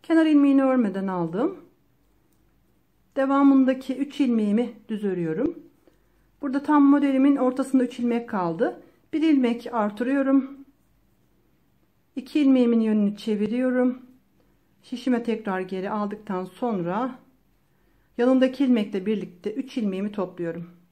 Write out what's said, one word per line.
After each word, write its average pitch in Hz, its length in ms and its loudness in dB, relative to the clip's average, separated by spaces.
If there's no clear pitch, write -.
Kenar 320 220 2
ilmeğini 285 380 4
örmeden 208 440 0
aldım. 185 500 -4
Devamındaki 269 800 2
üç 285 240 -6
ilmeğimi 226 520 0
düz 208 140 -6
örüyorum. 185 560 -2
Burada 277 220 -4
tam 294 200 4
modelimin 277 520 4
ortasında 254 480 0
üç 240 160 -6
ilmek 233 300 -2
kaldı. 185 520 -2
Bir 311 80 -2
ilmek 254 520 0
artırıyorum. 254 920 0
İki - 240 -4
ilmeğimin 254 400 4
yönünü 214 380 0
çeviriyorum. 247 840 -2
Şişime 247 400 -4
tekrar 220 360 -4
geri 185 300 -8
aldıktan 208 560 -6
sonra 220 760 -6
yanındaki 262 460 2
ilmekle 208 420 -2
birlikte 208 480 -6
üç 269 240 -8
ilmeğimi 208 340 -4
topluyorum. 170 580 -8